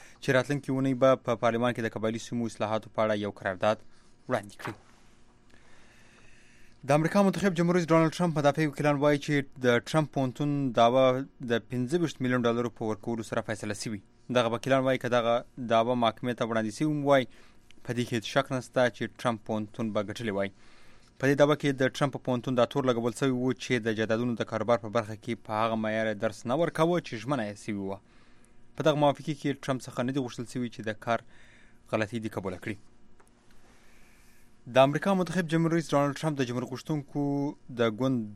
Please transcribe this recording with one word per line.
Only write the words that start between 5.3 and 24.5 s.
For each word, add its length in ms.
د 60
امریکا 300
منتخب 320
جمهور 220
رئیس 120
ډونالډ 300
ټرمپ 200
مدافع 300
وکیلان 280
وایي 220
چې 160
د 180
ټرمپ 340
پوهنتون 580
دعوه 540
د 280
پنځه 320
ویشت 200
میلیون 200
ډالرو 280
په 160
ورکولو 380
سره 180
فیصله 320
شوې. 260
دغه 160
وکیلان 360
وایي 140
که 120
دغه 360
دعوه 380
محکمې 380
ته 120
وړاندې 320
شوې 260
وای، 240
په 100
دې 140
کې 60
هیڅ 120
شک 260
نشته 380
چې 140
ټرمپ 280
پوهنتون 480
به 100
ګټلی 260
وای. 220
په 80
دې 80
دعوه 200
کې 140
د 80
ټرمپ 300
پوهنتون 400
دا 80
تور 180
لګول 360
شوی 100
و 240
چې 200
د 120
جایدادونو 380
د 160